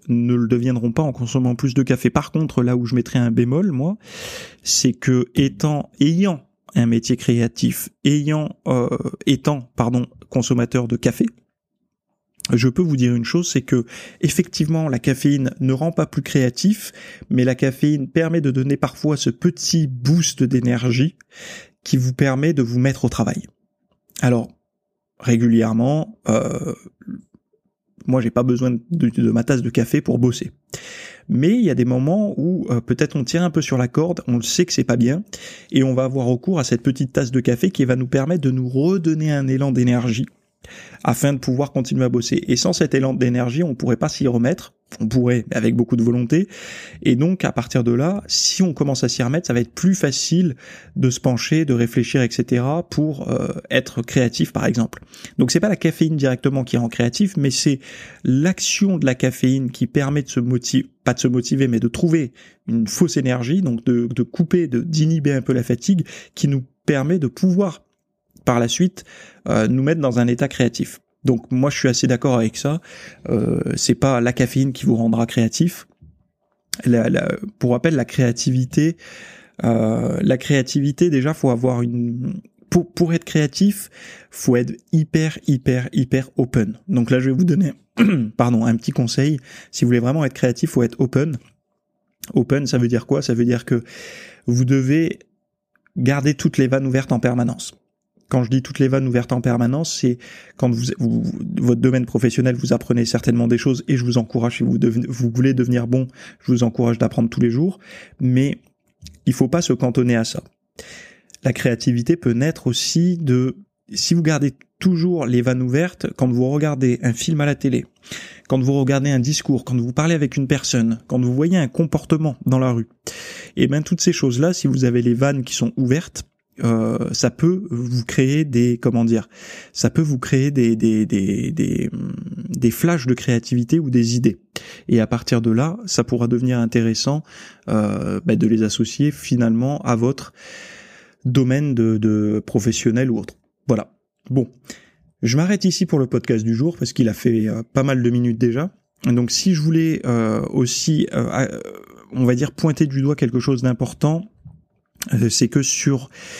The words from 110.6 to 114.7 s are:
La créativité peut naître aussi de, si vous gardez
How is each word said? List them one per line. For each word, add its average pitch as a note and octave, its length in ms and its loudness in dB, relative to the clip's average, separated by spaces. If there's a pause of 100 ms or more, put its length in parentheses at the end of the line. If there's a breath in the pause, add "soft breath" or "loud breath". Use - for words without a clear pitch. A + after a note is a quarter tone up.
La C3 80 2
créativité A#2+ 640 0
peut B2 160 0
naître C#3 360 -2
aussi E3+ 500 0
de, B2+ 400 -2 (360)
si - 200 -2
vous E3+ 80 2
gardez D3 320 0 (260)